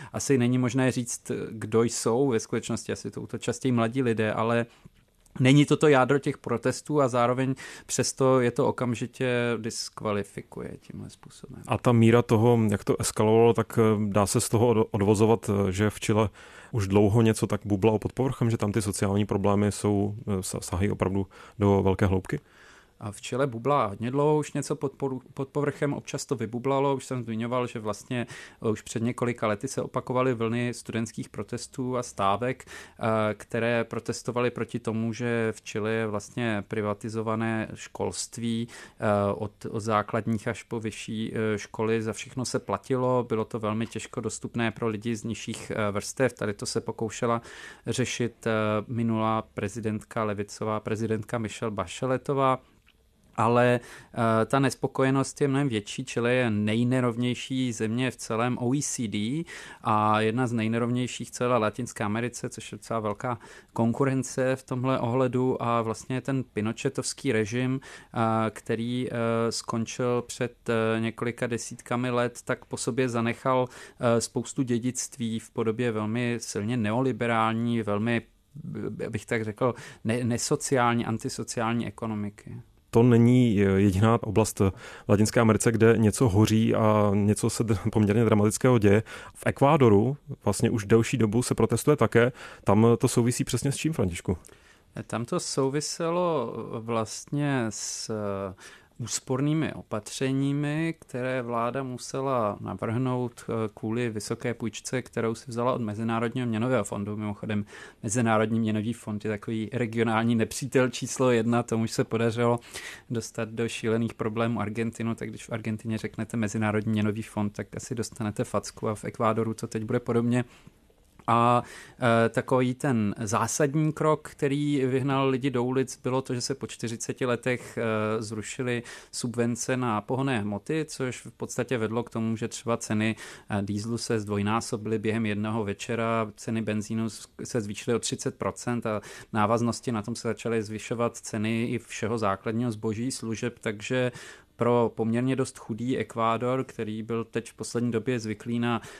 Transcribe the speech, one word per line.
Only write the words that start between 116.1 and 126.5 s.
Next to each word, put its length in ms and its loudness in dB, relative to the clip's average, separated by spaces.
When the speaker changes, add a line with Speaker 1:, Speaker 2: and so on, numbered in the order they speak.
Speaker 1:
Mezinárodní 540 0
měnový 300 0
fond, 280 -4
tak 260 -10
asi 200 -8
dostanete 480 -6
facku 440 -4
a 80 -2
v 100 -12
Ekvádoru 480 0
to 140 -8
teď 160 -6
bude 160 0
podobně. 460 0
A, 360 4
eh, 40 4
takový 440 0
ten 460 0
zásadní 760 0
krok, 380 0
který 540 0
vyhnal 440 2
lidi 200 0
do 140 0
ulic, 400 -2
bylo 180 0
to, 120 -6
že 80 -4
se 140 -4